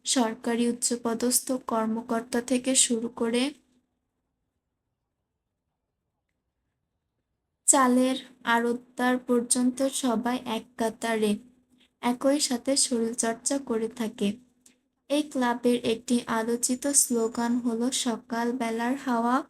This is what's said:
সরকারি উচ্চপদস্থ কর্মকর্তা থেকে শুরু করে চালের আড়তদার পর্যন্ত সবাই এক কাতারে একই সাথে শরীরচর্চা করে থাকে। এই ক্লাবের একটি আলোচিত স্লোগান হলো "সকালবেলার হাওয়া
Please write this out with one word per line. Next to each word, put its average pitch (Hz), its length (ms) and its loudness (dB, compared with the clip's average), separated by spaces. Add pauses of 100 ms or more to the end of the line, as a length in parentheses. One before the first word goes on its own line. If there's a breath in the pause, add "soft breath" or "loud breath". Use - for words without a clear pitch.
(140)
সরকারি 233 540 0
উচ্চপদস্থ 240 800 0 (180)
কর্মকর্তা 226 760 -2
থেকে 254 300 0 (140)
শুরু 233 220 -2 (120)
করে 240 220 0 (4000)
চালের 254 480 4 (280)
আড়তদার 240 760 0
পর্যন্ত 247 600 0 (240)
সবাই 240 340 0 (200)
এক 233 80 -8 (120)
কাতারে 220 560 0 (680 soft breath)
একই 254 380 2
সাথে 254 360 -2
শরীরচর্চা 233 840 0
করে 226 380 -2
থাকে। 214 320 -2 (840 soft breath)
এই 294 200 2
ক্লাবের 240 480 2 (140)
একটি 240 240 0 (220)
আলোচিত 240 460 -2 (180)
স্লোগান 233 580 0
হলো 233 260 -2 (180)
"সকালবেলার 233 920 -2 (100)
হাওয়া 240 320 2 (140)